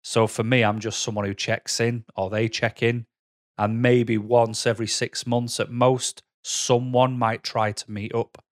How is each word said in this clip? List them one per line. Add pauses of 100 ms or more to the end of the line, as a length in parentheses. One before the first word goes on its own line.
So
for
me,
I'm
just
someone
who
checks
in, (100)
or
they
check
in, (520)
and
maybe
once
every
six
months
at
most, (200)
someone
might
try
to
meet
up.